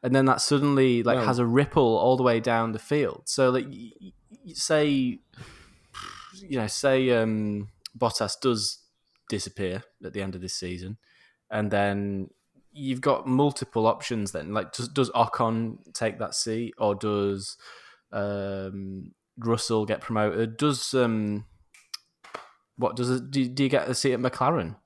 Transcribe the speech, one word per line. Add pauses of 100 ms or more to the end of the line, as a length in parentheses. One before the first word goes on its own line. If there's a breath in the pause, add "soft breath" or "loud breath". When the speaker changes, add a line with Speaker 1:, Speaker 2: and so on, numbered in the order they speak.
Speaker 1:
and
then
that
suddenly,
like,
Speaker 2:
Well
Speaker 1:
has
a
ripple
all
the
way
down
the
field.
So,
like,
y-, (100)
y-, (360)
y-,
say, (1200 loud breath)
you
know,
say,
um, (280)
Bottas
does (500)
disappear (200)
at
the
end
of
this
season, (540 soft breath)
and
then (400)
you've
got
multiple
options.
Then,
like,
does,
does
Ocon
take
that
seat,
or
does, (540 loud breath)
um, (280)
Russell
get
promoted?
Does,
um, (1300 loud breath)
what
does
it,
do,
do
you
get
a
seat
at
McLaren (100)